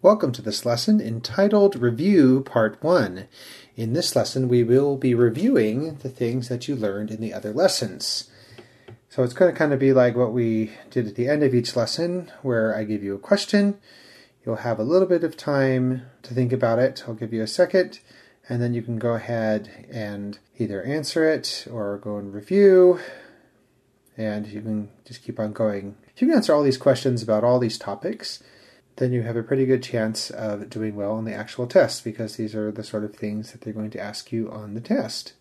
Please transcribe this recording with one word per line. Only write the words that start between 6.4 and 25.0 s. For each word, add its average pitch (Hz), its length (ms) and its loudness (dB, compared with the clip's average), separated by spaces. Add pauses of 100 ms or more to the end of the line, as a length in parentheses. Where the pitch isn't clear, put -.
that 123 180 -8
you 143 80 -4
learned 107 360 -4
in 107 100 -10
the 110 120 -8
other 107 200 -8
lessons. 123 760 -2 (760)
So - 160 -2
it's 120 80 -2
gonna 175 220 4
kinda 147 240 0
be 135 160 4
like 123 240 4
what 117 160 0
we 113 380 0 (180)
did 113 180 -2
at 104 80 -10
the 123 140 -2
end 147 140 2
of 123 120 4
each 117 220 0
lesson, 170 520 -4 (120)
where 113 340 0
I 110 80 -4
give 104 180 -4
you 98 140 -4
a 98 40 -10
question. 202 580 0 (680)
You'll 113 120 -4
have 113 220 -4
a 110 40 -2
little 180 240 4
bit 175 160 2
of 156 140 -6
time 131 640 0 (220)
to - 100 -14
think 123 180 0
about 117 260 0
it. - 300 -2
I'll 117 60 -8
give 110 180 -8
you 113 100 -4
a 110 60 -4
second, 180 540 0 (480)
and 120 120 -2
then 120 120 -2
you 117 80 -2
can 113 180 -6
go 117 140 -2
ahead 110 760 -4
and 104 500 -10 (180)
either 101 260 -4
answer 147 400 -2
it 156 480 -2
or 101 280 -6
go 104 180 -8
and 101 160 -10
review, 180 680 6 (1160)
and 107 280 -4
you 104 140 -12
can 107 300 -6 (160)